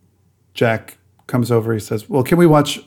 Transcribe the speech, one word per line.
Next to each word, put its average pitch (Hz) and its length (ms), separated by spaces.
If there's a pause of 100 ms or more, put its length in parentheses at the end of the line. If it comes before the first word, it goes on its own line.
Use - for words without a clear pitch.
(540)
Jack 113 440 (280)
comes 120 260
over, 113 220
he 110 60
says, 107 300
"Well, 131 140
can 170 140
we 175 100
watch 151 400